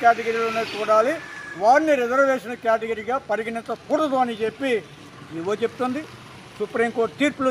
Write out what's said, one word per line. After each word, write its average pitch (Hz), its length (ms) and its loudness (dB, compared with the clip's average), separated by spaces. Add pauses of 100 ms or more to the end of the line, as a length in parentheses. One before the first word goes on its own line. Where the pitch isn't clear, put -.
కేటగిరీలోనే 226 720 2
చూడాలి, 220 420 2 (460)
వారిని 294 380 6
రిజర్వేషన్ 247 600 0
కేటగిరీగా 226 540 0 (120)
పరిగణించకూడదు 233 960 -2
అని 240 180 -2
చెప్పి 220 300 -2 (720)
ఈవో 185 140 -2 (100)
చెప్తుంది, 254 380 -4 (580)
సుప్రీంకోర్టు 226 600 -2
తీర్పులు 269 320 0